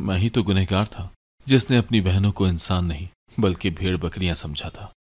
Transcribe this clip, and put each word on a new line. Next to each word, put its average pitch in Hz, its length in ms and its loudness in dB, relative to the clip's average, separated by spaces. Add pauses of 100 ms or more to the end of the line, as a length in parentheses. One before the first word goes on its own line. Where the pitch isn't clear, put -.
मैं 95 160 -2
ही 107 120 2
तो 113 140 2
गुनहगार 95 440 2
था, - 240 -12 (360)
जिसने 131 300 4
अपनी 113 240 2
बहनों 95 300 2
को 95 160 0
इंसान 87 380 0
नहीं, 82 220 -6 (320)
बल्कि 95 300 0
भेड़ 90 280 -2
बकरियां 85 380 -2
समझा 76 340 -8
था। - 220 -14 (140)